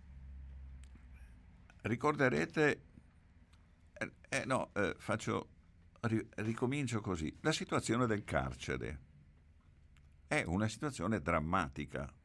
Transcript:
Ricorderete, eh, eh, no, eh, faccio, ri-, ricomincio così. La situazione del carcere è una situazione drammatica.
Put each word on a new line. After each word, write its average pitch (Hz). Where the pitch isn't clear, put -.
Ricorderete, 147
eh, -
eh, 135
no, 123
eh, 98
faccio, 107
ri-, 110
ricomincio 117
così. 87
La 156
situazione 127
del 107
carcere 65
è 151
una 98
situazione 110
drammatica. 78